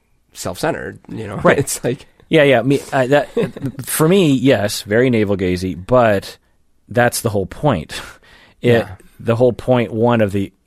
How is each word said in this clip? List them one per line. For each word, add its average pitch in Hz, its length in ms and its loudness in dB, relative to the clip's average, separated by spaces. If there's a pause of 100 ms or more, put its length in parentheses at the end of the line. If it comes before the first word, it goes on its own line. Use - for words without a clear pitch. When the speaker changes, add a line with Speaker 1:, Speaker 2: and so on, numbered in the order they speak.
(340)
Speaker 1:
self-centered, 101 680 -8 (100)
you 110 180 -12
know? 104 100 -10
Speaker 2:
Right. - 200 2
Speaker 1:
<laughs> - 20 2
It's - 240 -6
like 123 220 -4 (240)
Speaker 2:
Yeah, 151 140 4
yeah. 131 180 4
Me, 135 180 0 (140)
uh, 131 140 0
that, 143 220 2 (520)
Speaker 1:
<laughs> - 40 -16
Speaker 2:
for - 220 0
me, 175 260 4
yes, 113 500 2
very 117 260 2
navel-gazy, 92 800 -2
but 113 500 2 (500)
that's 120 340 0
the 117 80 -4
whole 101 160 -2
point. 95 480 -4 (680)
It, 120 120 2
Speaker 1:
Yeah. 107 220 0 (240)
Speaker 2:
the 113 160 -2
whole 120 180 2
point, 120 400 -2
one 117 280 2
of 104 100 0
the 98 200 -4 (140)